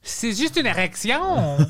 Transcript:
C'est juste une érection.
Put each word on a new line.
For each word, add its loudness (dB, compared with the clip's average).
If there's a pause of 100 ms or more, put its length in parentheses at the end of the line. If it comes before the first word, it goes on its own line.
C'est -4
juste -2
une 2
érection. 0 (120)